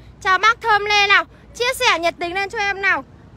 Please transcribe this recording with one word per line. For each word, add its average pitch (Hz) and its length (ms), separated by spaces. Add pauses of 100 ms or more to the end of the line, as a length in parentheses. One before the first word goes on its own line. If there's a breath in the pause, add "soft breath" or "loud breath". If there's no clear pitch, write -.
(220 soft breath)
Chào 381 160
bác 440 220
Thơm 415 240
Lê 415 220
nào, 381 180 (300 soft breath)
chia 494 200
sẻ 440 240
nhiệt 330 200
tình 339 160
lên 392 160
cho 453 80
em 392 240
nào. 349 220 (320)